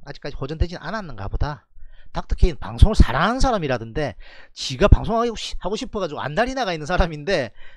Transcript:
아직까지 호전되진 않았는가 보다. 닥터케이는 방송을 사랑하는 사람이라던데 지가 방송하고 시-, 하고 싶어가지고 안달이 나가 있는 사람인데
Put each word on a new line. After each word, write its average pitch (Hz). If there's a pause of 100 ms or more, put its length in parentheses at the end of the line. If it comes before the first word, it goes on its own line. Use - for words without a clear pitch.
아직까지 143
호전되진 160
않았는가 151
보다. - (440)
닥터케이는 -
방송을 117
사랑하는 180
사람이라던데 139 (380)
지가 135
방송하고 220
시-, -
하고 190
싶어가지고 185
안달이 196
나가 214
있는 151
사람인데 160 (260)